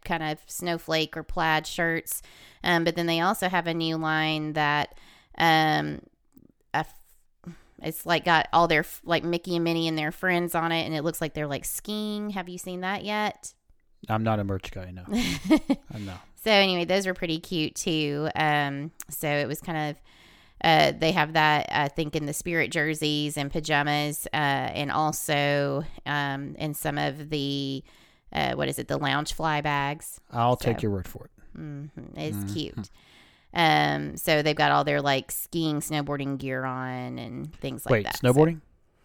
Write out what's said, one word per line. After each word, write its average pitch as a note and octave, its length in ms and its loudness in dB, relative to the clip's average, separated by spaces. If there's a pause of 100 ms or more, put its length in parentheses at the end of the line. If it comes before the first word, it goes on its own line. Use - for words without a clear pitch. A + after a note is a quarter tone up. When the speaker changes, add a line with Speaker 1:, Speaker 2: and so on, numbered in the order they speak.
Speaker 1:
kind E3 180 -2
of D3+ 240 -4
snowflake E3 680 -2
or D#3+ 60 -8
plaid D#3+ 440 0
shirts. - 540 -2 (420)
Um, E3+ 220 4
but E3+ 100 2
then E3+ 120 -2
they E3 140 2
also F#3 280 2
have F3 180 0
a E3 60 0
new D#3+ 240 0
line D#3 560 0
that, D3 420 2 (440)
um, D#3 640 4 (720)
a D3 60 2
f-, - 140 -6 (880)
it's, - 220 -8
like, E3+ 220 2
got E3 260 6
all E3+ 160 6
their D#3 120 6
f-, - 220 -6
like, E3 220 2
Mickey E3+ 320 -2
and E3+ 80 2
Minnie E3 240 2
and D#3+ 80 -2
their D#3 160 -2
friends F3 420 0
on E3 180 0
it, E3 120 0
and D#3+ 100 -4
it D3 100 -2
looks E3 180 -2
like D#3 100 -4
they're, D3+ 140 -4
like, C#3 180 -4
skiing. G#3 680 -6
Have F#3 200 -8
you F3 80 -10
seen F#3 240 -8
that F#3+ 220 -4
yet? G#3+ 500 -4 (560)
Speaker 2:
I'm A2 120 2
not A2 180 2
a G2+ 40 0
merch G2 280 -4
guy, F#2 180 -12
no. F2+ 160 -14
Speaker 1:
<laughs> - 40 -8 (840)
Speaker 2:
I'm G#2+ 100 -8
not. - 160 -10 (240)
Speaker 1:
So A3 60 2
anyway, F#3+ 340 6
those F#3 220 2
were F#3 80 0
pretty E3 260 -2
cute D#3+ 360 -4
too. D3+ 580 0
Um, D3 560 0 (180)
so - 200 -6
it D3 180 0
was C#3 140 -6
kind D#3 300 -4
of, D3 120 -12 (600)
uh, D#3 340 8
they D#3+ 140 4
have D#3 200 2
that, D3+ 380 6
I C#3+ 180 2
think, D3+ 280 -4
in D3+ 100 -2
the C#3+ 60 -4
spirit E3 380 0
jerseys D3+ 640 0
and C#3 140 -4
pajamas, D3 800 0
uh, - 40 -2
and C#3 560 0
also, C#3+ 920 0 (220)
um, C#3 500 -4
in D3+ 180 -6
some D3 240 -4
of D3 320 -4
the, C#3 520 -4 (500)
uh, C3 220 0
what C#3 140 -2
is C3 100 -4
it, B2+ 80 -8
the C#3+ 100 -4
lounge C#3+ 360 -2
fly D#3 280 -2
bags. D3 600 -4 (120)
Speaker 2:
I'll A#2+ 260 4
Speaker 1:
So. - 80 -6
Speaker 2:
take A#2 160 0
your G#2+ 100 0
word F#2+ 160 -4
for - 160 -14
it. - 340 -20
Speaker 1:
Mm-hmm. D3 600 -12
It's D#3 180 -6
Speaker 2:
Mm-hmm. G2+ 180 -6
Speaker 1:
cute. F3 360 -8 (640)
Um, D3 640 2
so D3+ 260 2
they've D3+ 120 2
got D3 160 4
all C#3+ 140 4
their, C#3+ 160 0
like, C#3 320 0
skiing, D#3+ 480 -2
snowboarding C#3+ 580 -4
gear C3 260 -4
on B2+ 540 -6
and B2 380 -10
things C3 280 -8
like - 80 2
Speaker 2:
Wait, G#2+ 120 2
Speaker 1:
that. - 140 -4
So B2 140 4
Speaker 2:
snowboarding? D#3 280 6 (440)